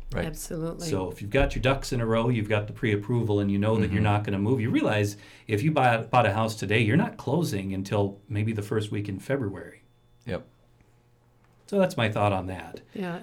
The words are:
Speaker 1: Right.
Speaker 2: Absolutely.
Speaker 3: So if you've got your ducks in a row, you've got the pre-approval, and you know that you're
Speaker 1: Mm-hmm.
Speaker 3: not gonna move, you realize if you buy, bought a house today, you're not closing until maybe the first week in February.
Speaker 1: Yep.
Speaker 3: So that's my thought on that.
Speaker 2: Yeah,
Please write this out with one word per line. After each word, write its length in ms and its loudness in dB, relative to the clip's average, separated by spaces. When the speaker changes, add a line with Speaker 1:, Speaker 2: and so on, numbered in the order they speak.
Speaker 1:
Right. 120 -2
Speaker 2:
Absolutely. 640 -8
Speaker 3:
So 200 -2
if 120 -10
you've 100 -10
got 240 2
your 60 -4
ducks 320 0
in 80 0
a 40 0
row, 220 2
you've 220 0
got 180 0
the 60 -10
pre-approval, 640 0
and 100 2
you 80 2
know 200 2
that 140 2
you're 80 2
Speaker 1:
Mm-hmm. 40 4
Speaker 3:
not 220 2
gonna 140 0
move, 200 2
you 100 0
realize 460 2
if 160 0
you 80 2
buy, 280 4
bought 260 4
a 80 2
house 220 0
today, 260 2
you're 160 4
not 180 0
closing 580 -2
until 540 -2
maybe 240 -2
the 100 -4
first 300 -2
week 160 -4
in 120 -6
February. 640 -6
Speaker 1:
Yep. 200 -8
Speaker 3:
So 120 0
that's 160 2
my 160 2
thought 220 2
on 140 -2
that. 340 -12
Speaker 2:
Yeah, 300 -6